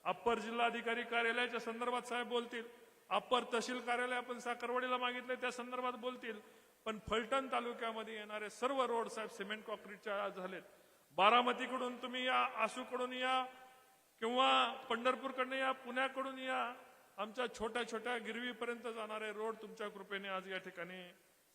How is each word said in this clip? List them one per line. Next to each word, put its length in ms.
अप्पर 340
जिल्हाधिकारी 640
कार्यालयाच्या 580
संदर्भात 420
साहेब 240
बोलतील, 420
अप्पर 440
तहसील 280
कार्यालय 360
आपण 220
साखरवाडीला 580
मागितलंय 400
त्या 140
संदर्भात 420
बोलतील, 480
पण 140
फलटण 440
तालुक्यामध्ये 640
येणारे 360
सर्व 320
रोड 260
साहेब 220
सिमेंट 340
काँक्रीटच्या 600
आज 120
झालेत. 260
बारामतीकडून 920
तुम्ही 240
या, 100
आसूकडून 760
या 320
किंवा 520
पंढरपूरकडनं 840
या, 160
पुण्याकडून 680
या, 360
आमच्या 300
छोट्या 440
छोट्या 280
गिरवीपर्यंत 680
जाणारे 440
रोड 300
तुमच्या 260
कृपेने 400
आज 240
या 60
ठिकाणी 540